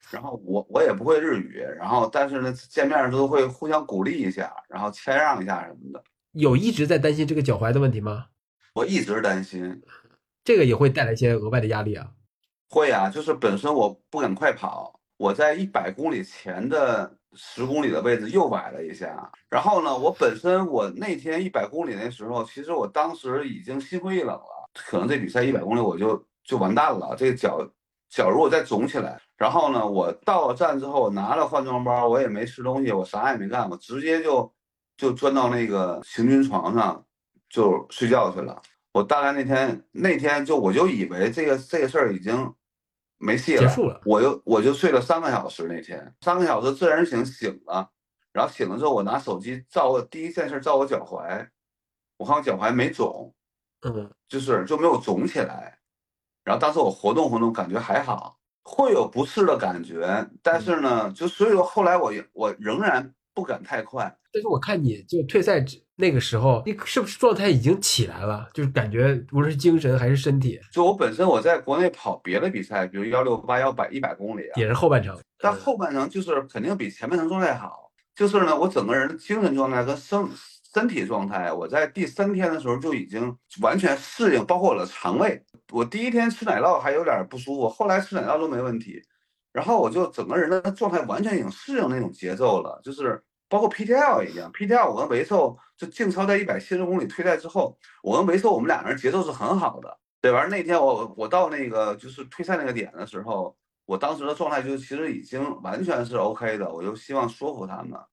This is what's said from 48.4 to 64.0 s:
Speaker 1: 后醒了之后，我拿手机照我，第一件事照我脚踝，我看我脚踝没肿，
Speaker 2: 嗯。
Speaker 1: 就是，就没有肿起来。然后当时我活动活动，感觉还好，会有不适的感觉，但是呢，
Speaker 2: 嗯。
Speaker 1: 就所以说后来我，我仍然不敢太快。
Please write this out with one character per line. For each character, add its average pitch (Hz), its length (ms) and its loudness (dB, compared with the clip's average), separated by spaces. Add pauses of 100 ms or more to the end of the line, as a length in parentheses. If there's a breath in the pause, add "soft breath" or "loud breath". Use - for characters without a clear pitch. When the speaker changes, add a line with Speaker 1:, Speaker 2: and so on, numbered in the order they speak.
Speaker 1:
后 - 20 -2
醒 110 200 -4
了 98 80 -6
之 139 80 -2
后， 143 80 4
我 104 100 2
拿 113 160 -2
手 107 180 -6
机 123 320 -10
照 143 200 2
我， 131 120 2
第 160 220 -10
一 165 80 -8
件 165 160 -4
事 139 140 -8
照 143 160 2
我 135 80 4
脚 135 140 -2
踝， 90 460 -10 (680)
我 107 100 -10
看 139 120 2
我 147 40 0
脚 127 140 0
踝 104 180 0
没 127 160 2
肿， - 460 -4 (460)
Speaker 2:
嗯。 107 280 -8 (200)
Speaker 1:
就 135 100 -4
是， 123 240 2
就 147 140 -2
没 156 60 0
有 156 140 6
肿 107 300 0
起 - 120 -4
来。 - 380 -6 (680)
然 104 100 0
后 120 60 -2
当 151 100 2
时 160 80 0
我 117 100 4
活 101 240 0
动 151 160 2
活 117 80 0
动， 113 140 2
感 95 180 -6
觉 95 80 -4
还 117 240 0
好， - 360 -6 (260)
会 262 300 4
有 127 120 4
不 131 200 -2
适 196 200 2
的 156 120 4
感 90 260 -4
觉， 90 420 -2 (160)
但 170 200 2
是 160 180 0
呢， 127 280 2
Speaker 2:
嗯。 98 60 -8
Speaker 1:
就 165 140 -4
所 202 220 2
以 - 20 6
说 190 100 6
后 180 220 2
来 180 140 6
我， 135 160 0 (180)
我 104 260 -4
仍 107 240 -2
然 139 320 0 (200)
不 190 100 -6
敢 123 180 -6
太 113 200 -8
快。 110 360 -8 (140)